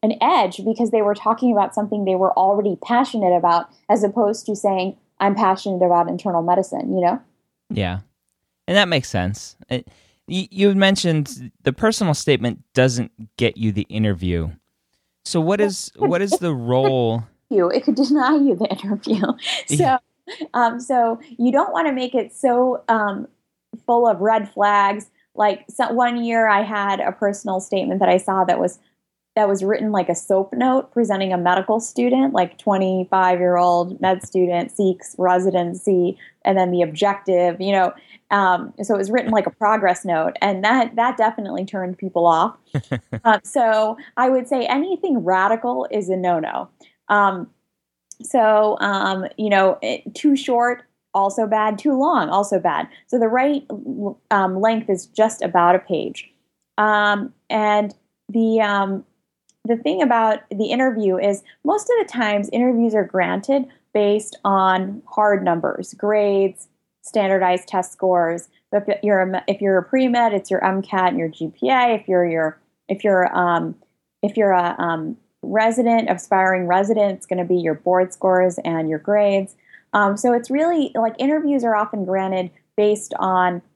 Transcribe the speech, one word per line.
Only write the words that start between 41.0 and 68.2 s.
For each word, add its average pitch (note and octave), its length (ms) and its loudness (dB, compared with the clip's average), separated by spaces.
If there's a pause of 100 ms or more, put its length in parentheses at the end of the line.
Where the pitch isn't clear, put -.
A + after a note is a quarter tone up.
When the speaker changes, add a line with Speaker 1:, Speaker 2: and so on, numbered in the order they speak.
Speaker 1:
definitely G#3 480 -2
turned F#3 340 -8
people F3 300 0
off. E3+ 300 2 (160)
Speaker 2:
<laughs> - 500 -8
Speaker 1:
Uh, G#3+ 200 4
so A3 540 0 (200)
I C4 120 2
would B3+ 200 0
say C4 160 -2
anything D#4+ 540 -2
radical G#3+ 720 0
is G3+ 200 -4
a F#3 80 0
no-no. F3 500 -2 (400)
Um, G3 420 2 (720)
so, G#3+ 600 2
um, G3 460 -2 (100)
you G#3+ 120 -4
know, F#3+ 320 4
it, B2 320 -8
too C#4+ 220 2
short, A#3+ 480 -2 (300)
also G3 340 0
bad. G#3+ 320 0
Too C#4+ 180 0
long, C4+ 320 0
also G3+ 300 0
bad. D#3 300 -2 (180)
So B3 100 -2
the A3+ 120 2
right, C#4 360 0 (640)
um, F#3+ 300 0
length A3 300 0
is F#3+ 160 -2
just A3 360 0
about F3 340 4
a F#3 40 2
page. - 500 -8 (480)
Um, G#3 560 0 (160)
and G#3 440 0 (340)
the, A3 320 0
um, G3+ 460 -2 (580)
the A3+ 140 0
thing D#4 240 -2
about A3+ 380 2 (100)
the G#3 220 -4
interview A3 460 0
is G3 260 -2 (200)
most G#4 200 0
of B4 160 0
the G4+ 120 -4
times G#3 400 -2
interviews A#3 440 2
are G#3 80 2
granted F#3+ 600 -2 (280)
based G#3 500 0
on F#3+ 640 0
hard G#3 360 2
numbers, E3+ 500 -2
grades, G3+ 760 0 (360)
standardized F#3 640 0
test F#3 240 -4
scores. F3 560 0 (240)